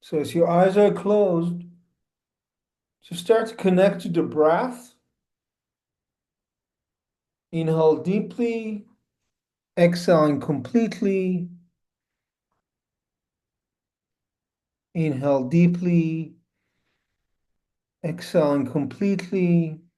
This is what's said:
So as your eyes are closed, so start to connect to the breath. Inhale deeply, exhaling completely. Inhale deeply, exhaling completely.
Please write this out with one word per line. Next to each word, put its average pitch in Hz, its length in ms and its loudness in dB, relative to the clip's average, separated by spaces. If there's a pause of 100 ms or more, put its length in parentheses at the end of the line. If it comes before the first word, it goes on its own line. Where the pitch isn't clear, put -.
So - 180 -6
as 135 140 -6
your 170 140 2
eyes 180 300 4
are 202 160 4
closed, 185 680 0 (1400)
so - 140 -20
start 220 340 0
to - 60 -16
connect 190 460 0
to - 80 -10
the 165 140 -2
breath. 170 680 -2 (2500)
Inhale 160 520 2
deeply, 220 840 -4 (920)
exhaling 170 640 4
completely. 190 1080 -2 (3500)
Inhale 139 540 -2
deeply, 170 880 0 (1700)
exhaling 156 600 -2
completely. 170 1120 -2 (180)